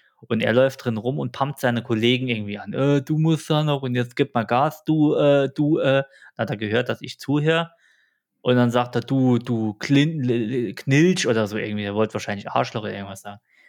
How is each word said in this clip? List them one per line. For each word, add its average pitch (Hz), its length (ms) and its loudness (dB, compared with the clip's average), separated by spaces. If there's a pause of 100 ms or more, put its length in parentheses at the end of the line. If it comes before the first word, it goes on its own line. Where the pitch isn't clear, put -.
(160)
und 113 260 -4
er 110 100 2
läuft 131 320 2
drin 117 120 -2
rum 123 220 -4
und 131 140 -6
pumpt 139 260 -4
seine 120 240 0
Kollegen 123 460 2
irgendwie 104 300 -6
an. 95 140 -12
„Äh, 139 300 2
du 151 160 -2
musst 156 320 0
da 151 140 2
noch 143 180 0
und 127 140 -4
jetzt 120 180 -2
gib 143 200 0
mal 117 100 0
Gas, 135 400 0
du, 151 320 2
äh, 143 360 4
du“, 151 280 0
äh. 135 240 2 (320)
Dann 117 80 -4
hat 104 60 -4
er 110 60 -4
gehört, 110 320 -2
dass 113 140 -6
ich - 160 -14
zuhöre 160 520 0 (720)
und 127 120 2
dann 123 160 4
sagt 123 240 0
er, 120 60 0
„Du, 127 380 2
du 110 360 -2
Klin-, 147 480 2
L-, 120 300 -2 (160)
L-, 95 60 -10
Knilch“ 170 520 2
oder 110 220 2
so 104 80 -8
irgendwie, 107 280 -4
er 101 120 -4
wollte 110 180 0
wahrscheinlich 104 340 -8
Arschloch 123 340 -4
oder 104 100 -8
irgendwas 98 300 -12
sagen 104 180 -16 (280)